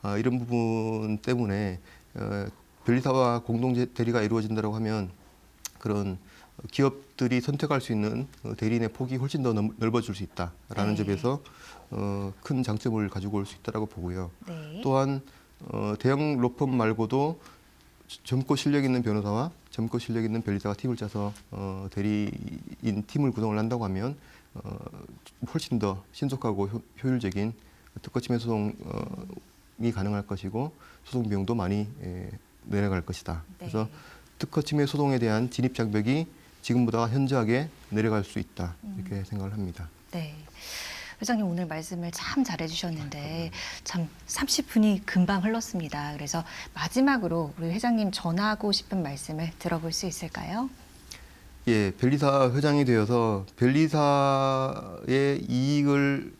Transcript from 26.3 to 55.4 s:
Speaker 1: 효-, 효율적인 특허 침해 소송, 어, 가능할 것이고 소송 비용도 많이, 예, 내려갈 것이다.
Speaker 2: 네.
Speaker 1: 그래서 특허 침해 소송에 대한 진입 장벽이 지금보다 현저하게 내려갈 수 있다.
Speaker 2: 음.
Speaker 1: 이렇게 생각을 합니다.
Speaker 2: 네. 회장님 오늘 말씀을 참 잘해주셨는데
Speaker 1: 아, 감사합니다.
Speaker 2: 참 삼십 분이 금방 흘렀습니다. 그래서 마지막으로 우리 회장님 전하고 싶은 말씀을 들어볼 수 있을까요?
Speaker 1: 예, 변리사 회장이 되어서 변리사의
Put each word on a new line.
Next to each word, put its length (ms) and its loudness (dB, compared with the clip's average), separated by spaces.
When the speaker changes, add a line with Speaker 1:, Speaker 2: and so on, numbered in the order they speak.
Speaker 1:
효-, 140 -6
효율적인 500 0
특허 160 -4
침해 180 0
소송, 460 -2
어, 420 -6
가능할 360 -2
것이고 460 -4
소송 240 -2
비용도 280 0
많이, 320 0
예, 260 -8
내려갈 380 0
것이다. 460 -6
Speaker 2:
네. 120 -20
Speaker 1:
그래서 280 -2
특허 220 -2
침해 240 2
소송에 340 2
대한 300 2
진입 260 0
장벽이 520 2
지금보다 460 4
현저하게 640 2
내려갈 340 2
수 160 -6
있다. 440 -6
Speaker 2:
음. 140 -10
Speaker 1:
이렇게 260 -6
생각을 300 -6
합니다. 360 -6
Speaker 2:
네. 240 -8
회장님 240 0
오늘 200 -2
말씀을 460 -6
참 320 -2
잘해주셨는데 760 -4
Speaker 1:
아, 40 -8
감사합니다. 360 -6
Speaker 2:
참 260 -2
삼십 420 -2
분이 380 4
금방 380 4
흘렀습니다. 720 -2
그래서 300 -4
마지막으로 840 2
우리 100 -4
회장님 440 2
전하고 600 0
싶은 300 0
말씀을 580 -4
들어볼 340 -2
수 140 -2
있을까요? 640 -6
Speaker 1:
예, 240 4
변리사 600 4
회장이 320 4
되어서 600 4
변리사의 1900 4